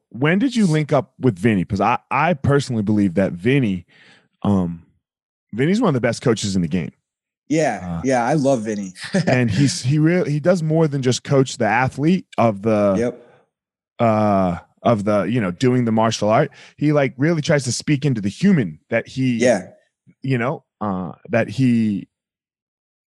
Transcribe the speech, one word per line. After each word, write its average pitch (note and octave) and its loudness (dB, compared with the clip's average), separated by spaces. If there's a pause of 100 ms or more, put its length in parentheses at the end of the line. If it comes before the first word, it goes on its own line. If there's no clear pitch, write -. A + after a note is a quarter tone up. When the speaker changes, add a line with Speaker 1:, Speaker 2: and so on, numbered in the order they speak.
Speaker 1:
when D#3 0
did B3 -2
you G#3+ 2
link D#3 0
up C#3 0
with A#2+ 0
Vinny? G2 2
'Cause G2 -4
I, A2+ 0 (120)
I D#3 0
personally C3 0
believe G2+ 0
that F#2+ 0
Vinny, G2+ 0 (580)
um, F2+ -2 (680)
Vinny's D#3+ 0
one G#3 2
of C#3 2
the A#2+ -2
best A#2 -2
coaches G#2 0
in F#2 2
the E2 -2
game. D#2+ -4 (580)
Speaker 2:
Yeah, G2+ -2
Speaker 1:
Uh, - -6
Speaker 2:
yeah, B2 0
I C3+ 0
love C3+ 2
Vinny. G#2 -6 (180)
<laughs> F#3+ 0
Speaker 1:
and B2 2
he's, A#2 0
he D3 0
really, E3 2
he D3+ -2
does E3+ 0
more D#3+ 2
than C#3 -4
just B2 0
coach C#3 0
the A2+ 0
athlete C3 0 (120)
of A2 0
the G#2 2
Speaker 2:
Yep. A#2 -4 (800)
Speaker 1:
uh, G#2 2 (240)
of G#2 0
the, G#2 0
you A#2 -2
know, F#2 -2
doing B2 0
the A2+ 0
martial A2 0
art. C3+ 2 (280)
He, D3 0
like, C#3 2
really D#3 0
tries D3 0
to B2 -2
speak C#3+ -2
into A#2 0
the G2+ -4
human B2+ 0 (100)
that A#2 -2
he, B2+ -2
Speaker 2:
Yeah. A2+ 2 (560)
Speaker 1:
you C3 -2
know, C3 -4 (180)
uh, F#2 -4 (160)
that A2+ -2
he A2+ 0 (1000)